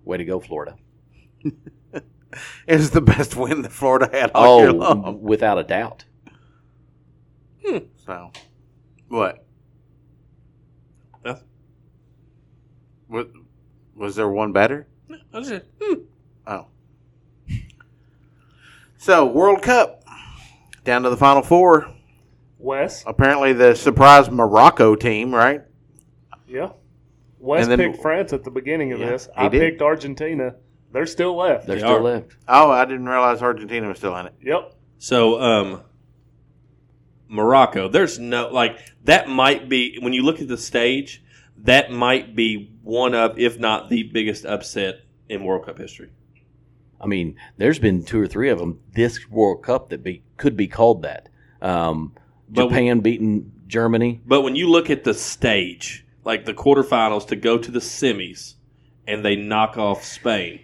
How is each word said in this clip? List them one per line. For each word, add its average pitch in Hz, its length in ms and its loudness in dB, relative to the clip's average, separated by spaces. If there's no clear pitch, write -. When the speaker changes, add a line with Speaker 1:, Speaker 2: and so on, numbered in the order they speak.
Speaker 1:
Way 92 120 -8
to 90 80 -8
go, 90 160 -8
Florida. 76 360 -14
Speaker 2:
<laughs> - 580 -14
It 160 120 2
was 151 140 0
the 160 100 2
best 123 340 2
win 131 240 -4
that 113 120 -10
Florida 131 380 2
had 127 240 -2
all 120 260 8
year 135 100 8
Speaker 1:
Oh, - 20 2
Speaker 2:
long. 104 480 -2
Speaker 1:
without 107 380 0
a 82 40 -4
doubt. - 440 -8
Speaker 3:
Hmm. 370 140 -6
Speaker 2:
So, 87 240 -14
what? 104 360 -6
Speaker 3:
Nothing. - 240 -12
Speaker 2:
What, 117 200 -10
was 101 220 -10
there 107 140 -2
one 104 220 -4
better? 120 340 0
Speaker 3:
No, 320 80 -20
I 214 60 -12
just 262 100 -12
said, 190 140 -12
hmm. 415 160 -6
Speaker 2:
Oh. 98 200 -12
So, 165 300 4
World 185 360 2
Cup. 240 420 0
Down 123 180 0
to 127 80 0
the 123 80 -4
Final 139 240 6
Four. 170 500 4
Speaker 4:
Wes? 135 480 -8
Speaker 2:
Apparently 139 460 2
the 120 220 6
surprise 135 560 8
Morocco 113 680 6
team, 117 380 -4
right? 131 260 4
Speaker 4:
Yeah. 143 220 -10
Wes 139 300 -2
Speaker 2:
And - 20 0
then 165 220 2
Speaker 4:
picked - 100 -16
France 175 300 -2
at 131 100 -8
the 131 80 -14
beginning 135 420 -6
of 117 80 -8
Speaker 2:
Yeah, 120 100 -6
Speaker 4:
this. 127 160 -8
Speaker 2:
he - 100 -20
Speaker 4:
I 127 120 0
Speaker 2:
did. 127 120 2
Speaker 4:
picked 160 220 0
Argentina. 147 720 -4
They're 147 140 -4
still 175 300 -4
left. 175 300 -2
Speaker 1:
They're 95 100 -4
Speaker 3:
They - 40 -6
Speaker 1:
still 117 160 2
Speaker 3:
are. 113 60 0
Speaker 1:
left. 117 340 -6
Speaker 2:
Oh, 143 240 6
I 127 140 4
didn't 127 240 -8
realize 123 320 0
Argentina 113 480 -6
was 92 80 -10
still 95 220 -8
in 90 80 -14
it. - 160 -20
Speaker 4:
Yep. 151 320 -6
Speaker 3:
So, 117 420 0
um, 101 400 -2
Morocco, 110 600 2
there's 156 300 -2
no, 120 340 -6
like, 120 260 -2
that 170 220 4
might 135 440 0
be, 123 300 -4
when 123 120 -4
you 127 100 -2
look 160 200 0
at 131 60 -12
the 120 100 -8
stage, 127 640 -4
that 127 280 2
might 120 460 -2
be 110 360 -2
one 120 320 -2
of, 113 240 0
if 117 200 -2
not 110 300 -4
the 117 140 -4
biggest 107 420 -6
upset 98 520 -8
in 98 140 -10
World 95 200 -6
Cup - 140 -18
history. - 320 -20
Speaker 1:
I - 60 -12
mean, 90 300 -8
there's 143 220 0
been 92 260 0
two 110 160 -4
or 98 80 -2
three 123 220 -4
of 87 100 -2
'em 85 180 -10
this 117 360 -4
World 104 340 0
Cup 127 240 -4
that - 160 -12
be, 92 180 -12
could 127 220 -2
be 98 100 -2
called 113 340 0
that. - 280 -14
Um, 82 500 -4
Speaker 3:
But 123 180 0
Speaker 1:
Japan 123 320 0
beating 107 500 -4
Germany. 113 600 -2
Speaker 3:
But 135 160 2
when 131 140 -4
you 175 120 -2
look 165 220 2
at 139 140 -4
the 110 100 -2
stage, - 880 -6
like, 113 220 -8
the 110 80 -10
quarterfinals 120 760 0
to 113 80 -6
go 113 200 -2
to 117 140 -6
the 120 100 -6
semis, - 760 -8
and 104 180 -8
they 101 120 0
knock 107 420 -4
off 101 260 -4
Spain. 92 600 -8